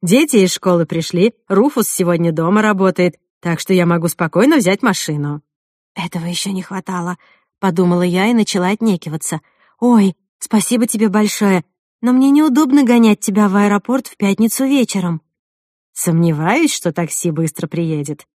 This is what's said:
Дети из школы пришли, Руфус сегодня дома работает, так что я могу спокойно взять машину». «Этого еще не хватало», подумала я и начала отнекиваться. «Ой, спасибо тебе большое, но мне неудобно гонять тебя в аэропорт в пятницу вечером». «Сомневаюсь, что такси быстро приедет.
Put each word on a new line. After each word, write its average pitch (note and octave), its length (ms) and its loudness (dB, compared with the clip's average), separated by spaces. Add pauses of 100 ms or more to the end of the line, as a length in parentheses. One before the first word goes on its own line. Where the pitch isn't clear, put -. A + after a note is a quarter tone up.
Дети B3 340 2
из F#3+ 160 4
школы F3 340 0
пришли, F3 480 -2 (140)
Руфус A3 400 0
сегодня E3+ 440 0
дома E3+ 300 0
работает, F#3+ 540 0 (240)
так E3+ 180 -4
что - 140 -4
я F3+ 140 2
могу E3+ 220 0
спокойно F#3 480 2
взять G3 260 0
машину». D3 600 -4 (520)
«Этого E3+ 320 -8
еще F3 260 -6
не F#3 100 -6
хватало», F3+ 560 -8 (440)
подумала F3+ 400 2
я F3+ 240 0
и A#3+ 80 2
начала G3 360 0
отнекиваться. E3+ 680 -4 (380)
«Ой, A3 380 4 (240)
спасибо A#3 480 0
тебе A3 200 0
большое, G3+ 560 0 (360)
но A#3+ 120 0
мне C4 180 4
неудобно C#4+ 520 4
гонять A#3 380 4
тебя G#3 280 0
в F#3+ 60 -2
аэропорт G#3 540 0
в - 80 -20
пятницу G#3+ 480 0
вечером». G#3 580 -2 (680)
«Сомневаюсь, E3+ 840 0
что - 180 -4
такси E3+ 380 -4
быстро D#3+ 380 -6
приедет. D#3 680 -6